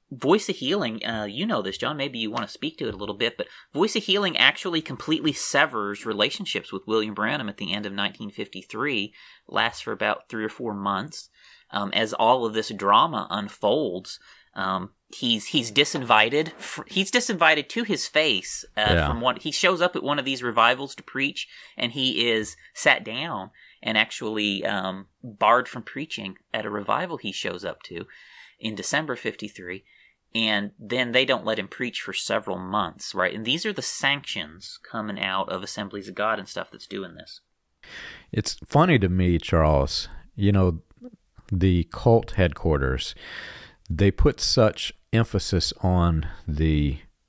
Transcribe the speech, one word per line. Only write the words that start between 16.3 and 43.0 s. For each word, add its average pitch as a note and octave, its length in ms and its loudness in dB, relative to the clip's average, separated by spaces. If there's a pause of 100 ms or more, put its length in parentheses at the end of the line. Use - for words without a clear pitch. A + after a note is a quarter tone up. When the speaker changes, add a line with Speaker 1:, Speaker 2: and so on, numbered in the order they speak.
Speaker 1:
Fr-, - 340 -10
he's G3 240 -2
disinvited E3 580 4
to A#3 140 -2
his G#3 240 -2
face, D3 560 0 (140)
uh, G#2+ 120 2
Speaker 2:
Yeah. E2 180 4
Speaker 1:
from D2 120 -2
one, B2 160 2
he - 160 -8
shows F3+ 300 2
up F3+ 140 2
at - 80 -4
one C#3+ 140 0
of C3 80 -2
these C3 160 -4
revivals B2 540 2
to - 80 -18
preach, - 460 -6 (260)
and B2 160 -2
he B2+ 380 0
is A2 260 -2 (180)
sat - 300 2
down A#2 480 -8 (320)
and A2 140 0
actually, G#2+ 680 0
um, F#2+ 420 -4 (140)
barred A#2 460 2
from A#2+ 160 -10
preaching G#2 540 -10 (160)
at A2 120 -4
a G#2+ 40 -6
revival A2 480 -2
he G2 160 -8
shows F2+ 320 -6
up - 180 -8
to - 240 -12 (500)
in A2 160 -6
December C3+ 440 -4
fifty-three. F#2+ 680 -10 (520)
And G#2+ 420 0
then A#2+ 360 -2
they C3 120 4
don't A#2 200 0
let A2 120 0
him G2 100 -6
preach - 340 -8
for F#2+ 120 -10
several G#2 460 -2
months, F#2 560 -4
right? F#2 180 0
And G#2+ 120 -8
these D3 200 -2
are G#3 80 -4
the - 80 -8
sanctions F#2+ 1040 -4
coming G#2+ 360 -8
out F#2+ 300 -2
of F#2 140 -6
Assemblies G2+ 440 -10
of F#2 80 -12
God G#2+ 220 0
and F#2 100 -10
stuff - 220 -10
that's - 160 -20
doing F#2 300 -10
this. - 240 -20 (920)
Speaker 2:
It's - 340 -4
funny D#3+ 340 6
to F#2+ 100 4
me, F2+ 280 4
Charles, D#2 720 2 (260)
you G2+ 160 4
know, F#2 300 4 (680)
the F2+ 420 4
cult - 400 4
headquarters, C#2+ 840 2 (720)